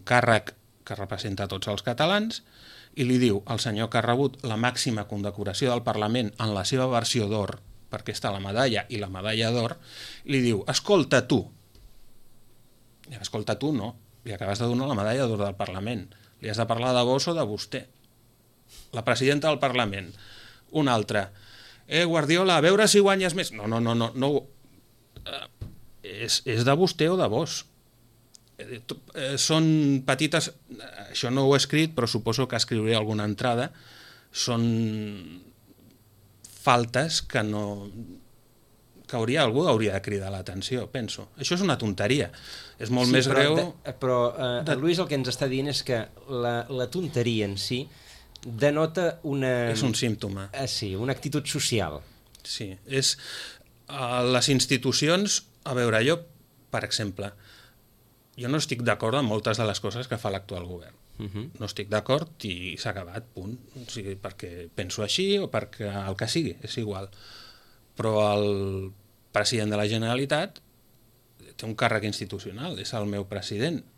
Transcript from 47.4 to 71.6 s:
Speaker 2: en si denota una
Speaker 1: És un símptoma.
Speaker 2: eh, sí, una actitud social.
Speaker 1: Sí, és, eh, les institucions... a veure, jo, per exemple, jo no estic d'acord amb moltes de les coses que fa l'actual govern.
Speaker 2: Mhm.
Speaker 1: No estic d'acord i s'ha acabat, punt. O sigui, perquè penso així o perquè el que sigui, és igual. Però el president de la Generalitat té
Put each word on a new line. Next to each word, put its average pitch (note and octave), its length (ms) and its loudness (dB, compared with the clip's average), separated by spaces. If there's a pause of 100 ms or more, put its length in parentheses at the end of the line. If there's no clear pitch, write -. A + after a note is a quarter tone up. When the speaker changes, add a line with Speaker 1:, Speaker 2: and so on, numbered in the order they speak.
Speaker 2:
en G2 100 -4
si B2+ 280 -4 (580)
denota D#3 800 0
una B2+ 480 0
Speaker 1:
És A2 120 0
un A#2 120 2
símptoma. G2+ 580 -2
Speaker 2:
eh, C3 140 -4
sí, G2 280 -4
una B2 180 -2
actitud C#3 320 -4
social. F#2 540 -2 (440)
Speaker 1:
Sí, - 260 -8 (160)
és, C3+ 320 0 (720)
eh, B2 320 -2 (100)
les B2 180 4
institucions... C#3+ 960 2 (200)
a C#3 100 -6
veure, A#2 320 4
jo, E3+ 140 4 (500)
per G#2+ 160 -4
exemple, G2+ 460 -4 (1080)
jo B2 100 -8
no C#3+ 100 0
estic B2 260 -2
d'acord A2+ 340 2
amb C3+ 120 2
moltes G#2+ 280 0
de A#2 80 0
les G2+ 160 0
coses A#2 260 -6
que A2 100 -4
fa G#2+ 120 -6
l'actual F#2+ 360 -6
govern. F2+ 300 -14 (220)
Speaker 2:
Mhm. G#2+ 420 -10
Speaker 1:
No G#2 60 -6
estic G2+ 240 -8
d'acord C3 400 0 (160)
i F2+ 320 -8
s'ha A2 140 -4
acabat, F#2+ 320 -12 (100)
punt. G#2 240 -10 (180)
O B2 140 -16
sigui, G2 260 -10
perquè F2 540 -14
penso G#2+ 320 -6
així G3 380 0
o F3+ 100 -4
perquè G#2 400 -4 (180)
el F#2+ 80 -4
que A2 120 -4
sigui, B2+ 340 -2
és - 160 -8
igual. G2 320 -6 (880)
Però A2 160 0 (220)
el G2 560 0 (420)
president G#2+ 380 2
de G#2 60 0
la G#2 100 2
Generalitat C3 720 -2 (960)
té - 80 -12